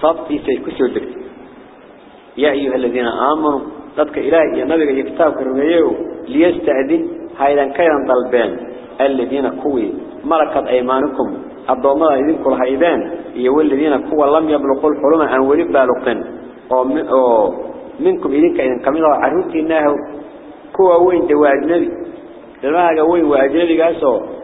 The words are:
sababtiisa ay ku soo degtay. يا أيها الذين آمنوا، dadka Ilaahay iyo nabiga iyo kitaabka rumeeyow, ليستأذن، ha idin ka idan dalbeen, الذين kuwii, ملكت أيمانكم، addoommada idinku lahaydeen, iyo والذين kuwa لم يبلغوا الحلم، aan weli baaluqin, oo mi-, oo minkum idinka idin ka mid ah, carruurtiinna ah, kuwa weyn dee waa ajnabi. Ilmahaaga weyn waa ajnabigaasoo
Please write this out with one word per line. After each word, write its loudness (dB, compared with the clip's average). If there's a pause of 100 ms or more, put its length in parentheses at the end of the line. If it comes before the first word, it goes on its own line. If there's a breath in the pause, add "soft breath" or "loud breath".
sababtiisa -2
ay 0
ku -8
soo 0
degtay. -8 (1120)
يا 2
أيها 0
الذين -2
آمنوا، 0 (360)
dadka -2
Ilaahay 2
iyo -2
nabiga 0
iyo -2
kitaabka -2
rumeeyow, 2 (400)
ليستأذن، 2 (360)
ha 0
idin 0
ka 0
idan 2
dalbeen, 0 (480)
الذين 0 (140)
kuwii, -2 (340)
ملكت 0
أيمانكم، 0 (400)
addoommada 2
idinku 0
lahaydeen, 0 (360)
iyo 0
والذين 0
kuwa 2 (140)
لم 0
يبلغوا 0
الحلم، 2
aan 2
weli 2
baaluqin, 0 (540)
oo 2
mi-, -2
oo 4 (460)
minkum 0
idinka 2
idin -2
ka -2
mid 0
ah, 4
carruurtiinna 0
ah, 2 (760)
kuwa 4
weyn 2
dee 2
waa 4
ajnabi. 0 (760)
Ilmahaaga 2
weyn 2
waa 4
ajnabigaasoo 2 (260)